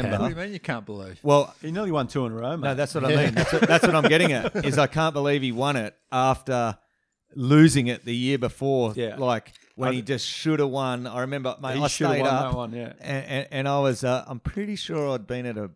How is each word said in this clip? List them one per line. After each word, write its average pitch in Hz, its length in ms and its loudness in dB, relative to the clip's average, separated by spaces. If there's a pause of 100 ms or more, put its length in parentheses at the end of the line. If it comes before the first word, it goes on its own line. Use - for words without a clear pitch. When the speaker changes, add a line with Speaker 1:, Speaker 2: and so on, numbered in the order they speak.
Speaker 1:
remember. 107 140 -2
Speaker 2:
What 110 100 0
do - 60 -6
you 170 60 -10
mean 202 120 -8
you 185 80 -10
can't 120 260 -6
believe? 95 360 -12
Speaker 1:
Well, 143 400 2
Speaker 3:
He 156 80 -8
nearly 190 200 -4
won 143 180 0
two 135 180 -4
in 113 60 -6
a - 20 -8
row, 123 240 -6
mate. 143 100 -2
Speaker 1:
no, 135 60 -2
that's 139 200 -2
what 143 100 -2
I 135 80 2
Speaker 4:
Yeah. 147 140 4
Speaker 1:
mean. - 80 0
That's - 180 0
what, 160 100 2
that's 160 240 6
what 175 80 4
I'm 151 140 6
getting 160 240 4
at, - 240 -4
Speaker 4:
<laughs> 170 80 -2
Speaker 1:
is 135 140 0
I 143 80 6
can't 160 280 0
believe 143 280 0
he 127 100 -2
won 135 240 -2
it 110 180 -6 (180)
after 127 640 0 (580)
losing 139 520 8
it 120 180 -6
the 120 100 -4
year 127 240 0
before. 123 580 0
Speaker 3:
Yeah. 117 200 -6
Speaker 1:
Like, 123 360 -2 (240)
when 131 140 -2
Speaker 3:
I - 20 0
Speaker 1:
he 127 60 -2
Speaker 3:
th- 110 100 -8
Speaker 1:
just 131 180 -4
shoulda 156 400 0
won. 127 400 -4
I 123 140 -8
remember, 131 420 -4
mate, 131 140 -4
Speaker 3:
He 143 60 -2
Speaker 1:
I 143 40 0
Speaker 3:
shoulda 156 280 0
Speaker 1:
stayed 139 80 0
Speaker 3:
won 135 120 2
Speaker 1:
up 131 180 -2
Speaker 3:
that 123 40 -4
one, 117 160 -6
yeah. 120 280 -10
Speaker 1:
and, 135 260 -8
and, 139 240 -6
and 139 180 -4
I 143 120 2
was, 135 240 0
uh, 127 220 -2
I'm 127 140 -12
pretty 208 360 -6
sure 151 380 -4
I'd 107 120 -8
been 123 200 -6
at 117 100 -8
a 104 200 -8